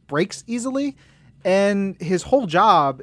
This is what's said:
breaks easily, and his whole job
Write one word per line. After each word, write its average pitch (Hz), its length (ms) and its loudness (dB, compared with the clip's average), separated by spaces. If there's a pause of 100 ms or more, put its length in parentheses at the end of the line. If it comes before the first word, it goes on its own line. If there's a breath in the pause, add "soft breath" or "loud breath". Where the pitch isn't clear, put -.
breaks - 400 -4
easily, 262 500 -6 (480 soft breath)
and 196 560 0
his 170 240 -2
whole 262 220 0
job 160 580 2